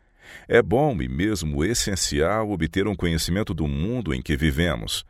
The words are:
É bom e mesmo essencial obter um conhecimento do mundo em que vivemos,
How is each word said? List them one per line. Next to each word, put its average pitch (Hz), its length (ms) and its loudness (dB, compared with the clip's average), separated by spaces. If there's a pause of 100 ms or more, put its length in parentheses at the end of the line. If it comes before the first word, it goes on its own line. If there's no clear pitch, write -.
(480)
É 117 120 8
bom 123 400 2
e 64 80 -4
mesmo 78 560 0
essencial 104 880 0
obter 95 360 0
um 107 80 0
conhecimento 87 600 0
do 78 120 -2
mundo 82 460 -2
em 64 80 -2
que 73 160 -2
vivemos, 69 720 0